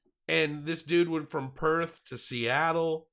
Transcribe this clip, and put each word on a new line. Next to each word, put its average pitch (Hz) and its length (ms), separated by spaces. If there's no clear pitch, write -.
And 151 360
this 165 180
dude 170 260
went 156 220
from 135 220
Perth 160 540
to 127 100
Seattle 160 960